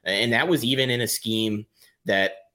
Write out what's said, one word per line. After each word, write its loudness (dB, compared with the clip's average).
And 0
that 2
was 2
even 0
in 0
a -2
scheme -2
that 0